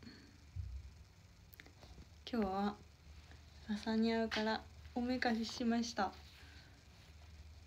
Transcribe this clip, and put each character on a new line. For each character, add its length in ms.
今 80
日 60
は 300
笹 300
に 160
会 120
う 40
か 140
ら 200
お 80
め 160
か 160
し 100
し 200
ま 180
し 120
た。 180